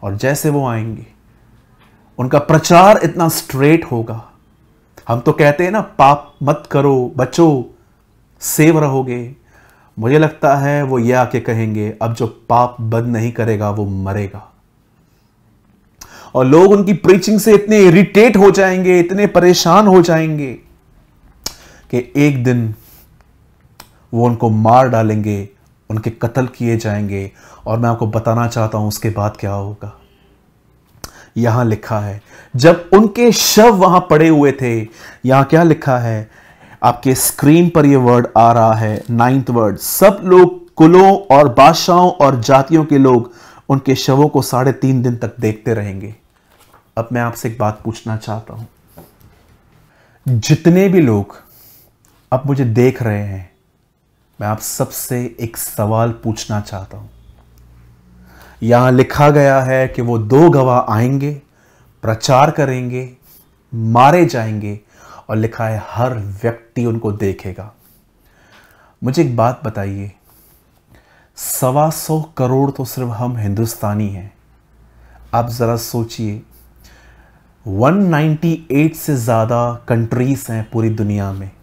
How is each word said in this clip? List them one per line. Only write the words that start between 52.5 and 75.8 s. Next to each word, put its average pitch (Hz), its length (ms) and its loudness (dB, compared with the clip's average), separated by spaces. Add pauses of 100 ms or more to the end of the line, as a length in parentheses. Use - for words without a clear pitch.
देख 123 380 0
रहे 104 200 -4
हैं, 95 300 -12 (880)
मैं 104 80 -6
आप 110 120 -4
सबसे - 800 -8
एक 113 160 -10
सवाल 110 540 -4
पूछना 110 500 -8
चाहता 104 360 -16
हूं। 107 120 -20 (1500)
यहां 120 300 2
लिखा 131 380 2
गया 139 300 2
है 131 280 -2
कि - 140 -8
वो 117 160 -2
दो 131 320 4
गवाह 127 440 2
आएंगे, 139 480 -2 (600)
प्रचार 127 480 0
करेंगे, 127 640 -6 (600)
मारे 123 520 4
जाएंगे, 107 540 -8 (480)
और 107 80 -4
लिखा 113 300 -4
है 110 220 -6
हर 127 260 -4
व्यक्ति 113 680 -8
उनको 113 280 -4
देखेगा। 98 640 -8 (1300)
मुझे 135 180 -2
एक 131 140 -2
बात 120 280 -2
बताइए, 98 480 -10 (1200)
सवा 143 540 -4
सौ 160 320 -6 (140)
करोड़ 131 340 -2
तो 135 140 -10
सिर्फ 123 240 -10
हम 120 280 -8
हिंदुस्तानी 104 720 -6
हैं। 98 240 -14 (1000)
आप 120 140 -2
जरा 117 280 -4
सोचिए, 113 680 -8 (1200)